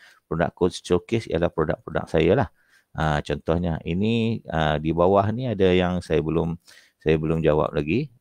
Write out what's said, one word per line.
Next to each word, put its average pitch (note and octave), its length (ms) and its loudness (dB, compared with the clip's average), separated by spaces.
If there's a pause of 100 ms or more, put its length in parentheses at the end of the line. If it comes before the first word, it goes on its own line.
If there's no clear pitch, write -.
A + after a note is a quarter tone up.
(260)
product - 320 -2
code F2+ 160 0
showcase - 560 -2
ialah E2 240 0
produk-produk D#2+ 560 -4
saya E2 240 4
lah. C3+ 160 0 (420)
Ah, D2+ 320 -2
contohnya E2 640 -2
ini, A2+ 640 -2
ah, D#2 240 0
di D#2 160 -2
bawah F#2 400 4
ni B2+ 160 -6
ada G2 240 0
yang F2+ 320 0
saya D#2 160 0
belum, E2 400 -2 (400)
saya D#2 160 2
belum D#2+ 240 0
jawab D2+ 320 2
lagi. E2+ 480 -2